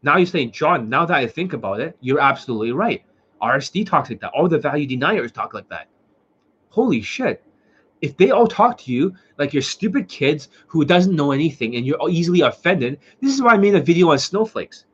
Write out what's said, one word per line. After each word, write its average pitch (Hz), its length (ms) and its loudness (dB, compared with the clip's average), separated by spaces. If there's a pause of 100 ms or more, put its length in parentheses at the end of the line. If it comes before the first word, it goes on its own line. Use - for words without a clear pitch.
Now 143 140 4
you're 180 100 4
saying, 139 240 -4
"John, 151 360 -2
now 135 180 0
that 165 120 0
I 127 80 0
think 170 280 -8
about 101 260 -6
it, 156 200 -8
you're 131 200 -2
absolutely 123 540 -2
right. 175 300 -2 (380)
R 120 140 0
S 139 160 -6
D 202 120 -2
talks 165 280 -2
like 101 80 -10
that. - 160 -12
All 160 120 2
the 160 120 0
value 147 260 -4
deniers 131 460 -2
talk 107 240 -10
like 98 140 -14
that." 80 180 -14 (800)
Holy 208 320 0
shit. 143 420 -6 (560)
If 147 160 -8
they 190 140 4
all 240 160 4
talk 240 320 0
to - 140 -12
you 151 240 -2 (240)
like 143 140 -4
you're 135 100 0
stupid - 440 -4
kids 147 420 -2 (180)
who 156 180 0
doesn't 180 300 4
know 143 160 0
anything 135 440 -2
and 120 80 -4
you're 151 140 -2 (140)
easily 175 300 2
offended, 139 580 0 (220)
this 269 120 0
is 269 80 -2
why 240 120 6
I 214 40 6
made 202 160 4
a 170 80 4
video 165 300 4
on 139 80 4
snowflakes. - 760 -6